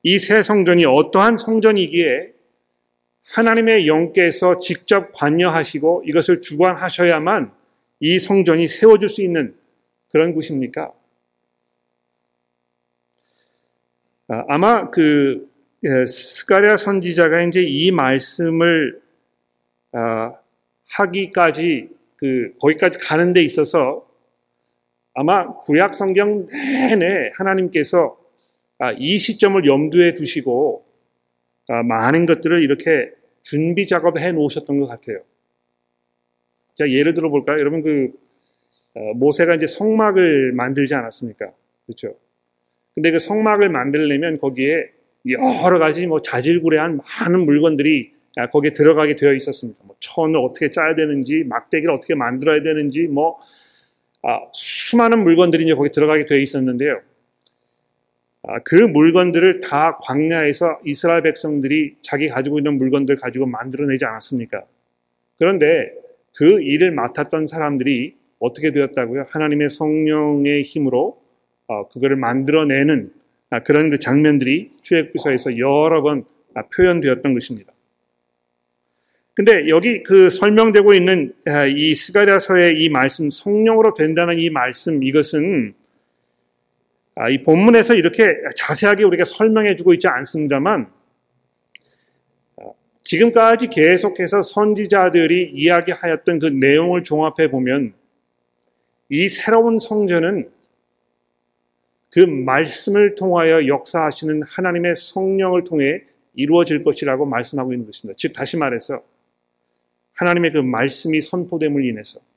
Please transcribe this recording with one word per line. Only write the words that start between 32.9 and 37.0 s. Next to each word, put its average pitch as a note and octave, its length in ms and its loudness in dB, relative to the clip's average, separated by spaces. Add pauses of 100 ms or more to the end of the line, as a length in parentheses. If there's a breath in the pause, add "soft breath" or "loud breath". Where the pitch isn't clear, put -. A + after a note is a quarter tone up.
준비 E3 460 -4
작업을 E3 340 -2
해 F3+ 100 -4
놓으셨던 D3 480 -4
것 C#3 80 -2
같아요. A2+ 320 -12 (1600)
자, D3+ 100 0
예를 C#3+ 240 2